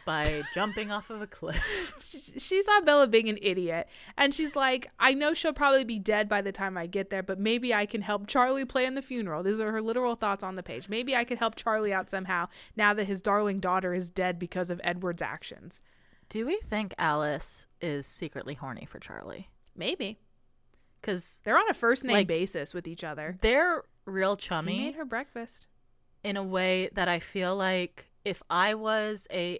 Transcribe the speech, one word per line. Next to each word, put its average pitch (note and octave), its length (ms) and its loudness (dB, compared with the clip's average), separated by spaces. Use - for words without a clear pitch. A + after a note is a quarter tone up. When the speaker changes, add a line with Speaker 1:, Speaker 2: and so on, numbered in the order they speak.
Speaker 1:
by D3+ 420 0
Speaker 2:
<laughs> - 60 -12
Speaker 1:
jumping G#3 380 -2
off G3+ 180 -6
of G#3+ 120 -10
a G#3 60 -8
cliff. F4+ 760 -4
Speaker 2:
She, - 180 -14
she F#4+ 240 2
saw G#4 180 6
Bella D4 260 8
being A3 220 6
an G#3+ 120 -2
idiot, F3 460 0
and C#4 160 4
she's D4+ 220 -2
like, C4 340 2
"I C4+ 140 10
know D4 200 2
she'll D#4+ 200 0
probably C4+ 300 6
be A3 160 -4
dead G#3 300 2
by G#3 120 2
the G3 100 -4
time F#3+ 260 -4
I E3+ 100 -4
get G3 220 -2
there, F#3+ 140 -2
but F#3+ 160 -4
maybe A#3 340 2
I G#3 120 2
can G#3 160 -4
help G3+ 260 -2
Charlie C4 380 4
plan B3+ 300 0
the C#4 60 -4
funeral." G3 420 -4
These G#3 160 2
are G#3+ 120 0
her A3 100 0
literal A#3 340 0
thoughts G3+ 280 -2
on F#3+ 120 -6
the F3+ 80 -8
page. C3 260 -10
"Maybe B3 260 -2
I A#3+ 80 2
could A#3+ 140 -4
help A3+ 180 0
Charlie G#3+ 380 0
out F#3+ 160 -2
somehow F#3 360 -2
now G#3 180 4
that G#3 140 -2
his G3 140 -2
darling G3+ 380 2
daughter F#3 340 0
is F3+ 160 -2
dead F3+ 300 0
because F3+ 300 -4
of F3+ 140 -6
Edward's F3 380 -2
actions." - 600 -10
Speaker 1:
Do A3 160 -4
we F#4 160 0
think G#3 360 -4
Alice D3+ 680 -2
is D3 240 -4
secretly - 480 -8
horny B2+ 320 -10
for - 140 -16
Charlie? - 500 -14
Speaker 2:
Maybe. A3 420 -4
Speaker 1:
'Cause, - 420 -4
Speaker 2:
They're A#3 140 4
on G#4+ 120 4
a E4+ 40 2
first B3+ 320 2
name B3 80 2
Speaker 1:
like, G3+ 140 6
Speaker 2:
basis E3 460 -2
with F3 140 -8
each E3 160 -10
other. D#3 380 -8
Speaker 1:
they're D4+ 420 4
real F#3+ 300 0
Speaker 2:
He G3 60 -8
Speaker 1:
chummy F3+ 380 -2
Speaker 2:
made C#4+ 160 -4
her D#4+ 100 -8
breakfast. A#3+ 600 -10
Speaker 1:
in G3+ 140 -4
a G3 60 -4
way F#3 500 2
that F3+ 160 0
I F3 100 2
feel F#3 360 -2
like F#3 520 -2
if - 260 -4
I F#3+ 260 4
was G#3+ 560 -2
a, F3 280 -4